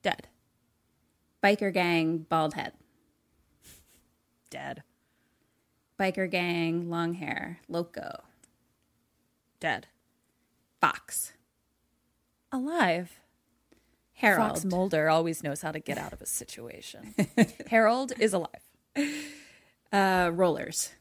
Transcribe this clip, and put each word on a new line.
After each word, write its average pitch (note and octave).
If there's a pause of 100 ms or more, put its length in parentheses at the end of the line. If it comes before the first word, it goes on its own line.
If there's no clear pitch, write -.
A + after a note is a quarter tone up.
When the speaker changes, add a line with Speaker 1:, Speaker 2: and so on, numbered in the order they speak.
Speaker 1:
Dead. - (1160)
Speaker 2:
Biker G3+
gang, E3 (100)
bald D#3+
head. - (1800)
Speaker 1:
Dead. C#3 (1160)
Speaker 2:
Biker F#3+
gang, E3+
long E3+
hair, E3+ (100)
loco. - (1400)
Speaker 1:
Dead. - (920)
Speaker 2:
Fox. - (1160)
Speaker 1:
Alive. B3 (960)
Speaker 2:
Harold. G#3+
Speaker 1:
Fox -
Mulder F3+
always E3
knows C#3+
how D#3
to C3
get -
out -
of -
a -
situation. - (280)
Speaker 2:
<laughs> -
Speaker 1:
Harold A#3+
is G#3
alive. F3 (1400)
Speaker 2:
Uh, F#3
Rollers. -